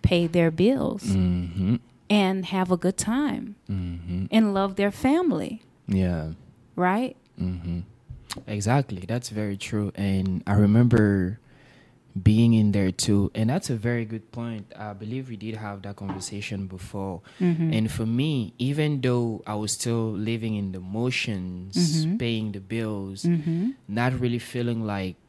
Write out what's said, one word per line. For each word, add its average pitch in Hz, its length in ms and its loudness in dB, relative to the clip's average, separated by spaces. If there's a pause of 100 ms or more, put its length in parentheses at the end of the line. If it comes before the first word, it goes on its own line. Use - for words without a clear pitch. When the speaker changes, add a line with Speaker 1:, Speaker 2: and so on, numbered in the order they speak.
Speaker 1:
pay 170 240 4
their 165 240 4
bills 202 520 2
Speaker 2:
Mm-hmm. 90 720 2 (360)
Speaker 1:
and 190 340 2
have 185 260 0
a 180 60 2
good 180 200 0
time 247 580 -2 (140)
Speaker 2:
Mm-hmm. 90 600 -4
Speaker 1:
and 214 240 4
love 196 220 0
their 202 160 2
family. 262 720 0 (240)
Speaker 2:
Yeah. 85 460 0 (420)
Speaker 1:
Right? 196 420 0 (240)
Speaker 2:
Mm-hmm. 87 380 -4 (680)
Exactly. 107 600 0
That's 120 220 -4
very 104 280 -4
true. 104 380 -2
And 95 500 0
I 104 80 0
remember 104 840 6 (840)
being 113 300 8
in 107 180 6
there 98 200 2
too. 101 440 2
And 110 140 0
that's 170 200 -2
a 127 60 0
very 117 300 -2
good 110 260 -12
point. 113 460 -10
I 104 160 -10
believe 117 360 -10
we 117 80 -10
did 110 180 -8
have 101 280 -10
that 101 120 -10
conversation 98 720 -8
before. 95 540 -8 (180)
Speaker 1:
Mm-hmm. 165 340 2
Speaker 2:
And 110 180 0
for 113 140 -4
me, 123 520 -2
even 143 440 0
though 120 440 0
I 107 100 -6
was 104 160 -4
still 117 400 -2
living 110 440 -2
in 101 160 -2
the 92 80 -10
motions, 95 960 -4
Speaker 1:
Mm-hmm. 165 420 2
Speaker 2:
paying 113 340 -2
the 101 80 -8
bills, 98 640 -6
Speaker 1:
Mm-hmm. 170 480 0 (160)
Speaker 2:
not 120 320 0
really 120 200 0
feeling 117 460 -4
like 98 300 -4 (140)